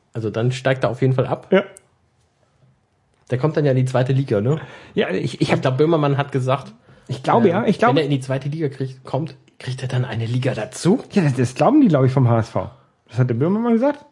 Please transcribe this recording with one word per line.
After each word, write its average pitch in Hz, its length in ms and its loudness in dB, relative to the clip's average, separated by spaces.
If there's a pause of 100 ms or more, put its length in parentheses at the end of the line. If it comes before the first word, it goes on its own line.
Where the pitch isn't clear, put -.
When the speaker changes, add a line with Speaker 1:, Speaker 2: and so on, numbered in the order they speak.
(120)
Speaker 1:
Also 110 180 -4
dann 110 200 0
steigt 131 320 -2
er 123 80 0
auf 117 100 -6
jeden 131 140 2
Fall 127 120 0
ab. - 260 -6
Speaker 2:
Ja. 190 100 4 (1700)
Speaker 1:
Der 127 80 -2
kommt 151 180 0
dann 156 80 0
ja 139 80 4
in 131 40 2
die 127 80 2
zweite 127 280 0
Liga, 131 280 0
ne? 139 200 -2 (340)
Speaker 2:
Ja, 165 160 -2
ich, 180 240 -4
ich - 60 -6
Speaker 1:
Ich - 120 0
Speaker 2:
hab - 100 -2
Speaker 1:
glaub, 131 160 0
Böhmermann 151 380 2
hat 143 160 -4
gesagt, 127 400 -2 (360)
Speaker 2:
Ich - 140 -8
glaube, 202 260 4
Speaker 1:
äh, - 20 6
Speaker 2:
ja, 208 160 0
ich 208 120 0
glaube 247 180 4
Speaker 1:
wenn 160 60 2
er - 20 0
in 139 60 -4
die 139 100 0
zweite 131 280 -6
Liga 156 200 -4
kriegt, 131 360 -10
kommt, - 300 -6 (240)
kriegt 127 240 -10
er 127 60 -8
dann 127 160 -2
eine 110 220 -6
Liga 123 280 -2
dazu? 170 460 -2 (120)
Speaker 2:
Ja, 196 100 2
das, 143 120 2
das 123 200 -2
glauben 233 260 4
die, 254 80 6
glaub 139 160 4
ich, 127 80 4
vom 131 160 4
H 117 120 4
S 110 100 -4
V. 92 200 -6 (380)
Das 113 100 -8
hat 123 120 2
der 117 40 -2
Böhmermann 202 380 0
gesagt? 269 400 0